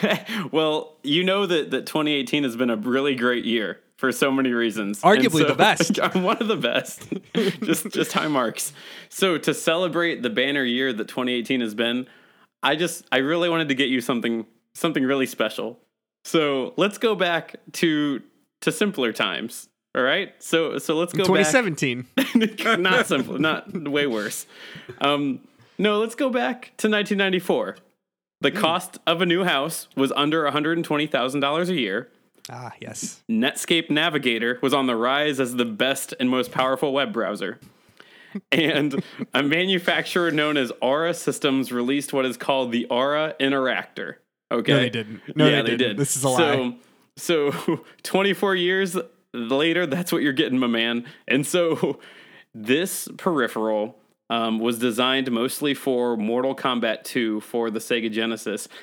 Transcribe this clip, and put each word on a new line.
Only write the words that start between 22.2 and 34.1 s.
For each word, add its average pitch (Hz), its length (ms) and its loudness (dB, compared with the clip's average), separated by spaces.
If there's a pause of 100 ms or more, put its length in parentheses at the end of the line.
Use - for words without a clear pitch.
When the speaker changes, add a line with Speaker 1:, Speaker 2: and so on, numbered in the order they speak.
Speaker 2:
<laughs> 220 440 2
Not 185 280 4
simple. 135 320 0
Not 147 340 0 (160)
way 143 180 0
worse. 110 400 -4 (540)
Um, 143 400 0 (380)
no, 208 200 2
let's 220 160 -2
go 269 160 0
back 240 480 -2
to 220 100 2
nineteen 208 300 0
ninety-four. 185 580 0 (680)
The 139 80 4
Speaker 1:
Hmm. 98 80 -2
Speaker 2:
cost 165 480 0
of 170 160 2
a 185 40 4
new 175 180 2
house 160 520 -2
was 131 160 2
under 151 320 2
a 143 60 0
hundred 151 280 0
and 170 60 -2
twenty 147 220 0
thousand 135 340 0
dollars 156 300 0
a 185 40 0
year. 101 360 -2 (400)
Speaker 1:
Ah, 120 300 -14
yes. - 500 -12
Speaker 2:
Netscape 147 600 0
Navigator 135 720 0